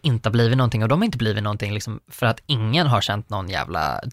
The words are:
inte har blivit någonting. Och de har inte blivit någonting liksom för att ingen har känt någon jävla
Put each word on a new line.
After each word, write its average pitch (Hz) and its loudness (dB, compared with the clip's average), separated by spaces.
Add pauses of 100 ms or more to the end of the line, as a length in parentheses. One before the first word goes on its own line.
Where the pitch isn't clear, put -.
inte 117 0
har 101 2
blivit 117 4
någonting. 117 2
Och 113 2
de 147 2
har 220 2
inte 165 -2
blivit 107 0
någonting 104 -4
liksom 110 -8 (100)
för - -2
att 110 0
ingen 127 2
har 120 4
känt 101 -2
någon 98 -4
jävla 80 -2 (120)